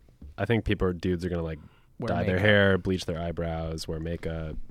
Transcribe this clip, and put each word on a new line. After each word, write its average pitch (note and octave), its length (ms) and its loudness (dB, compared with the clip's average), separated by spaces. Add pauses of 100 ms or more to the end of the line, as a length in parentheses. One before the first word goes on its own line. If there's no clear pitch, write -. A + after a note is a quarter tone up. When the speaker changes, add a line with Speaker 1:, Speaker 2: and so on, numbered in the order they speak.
(380)
Speaker 1:
I G2+ 80 -2
think A2+ 200 2
people, F#2+ 280 2
dudes F2 320 -2
are F2+ 40 0
gonna, E2+ 140 -2
like, D#2+ 160 -6 (400)
Speaker 2:
Wear A#2 80 -6
Speaker 1:
dye F2 160 0
their F#2 120 2
Speaker 2:
makeup. F#2 100 4
Speaker 1:
hair, G2 320 6
bleach F2+ 280 -2
their E2 140 -4
eyebrows, E2 680 -4
wear D#2+ 120 -4
makeup. D#2+ 560 -6 (160)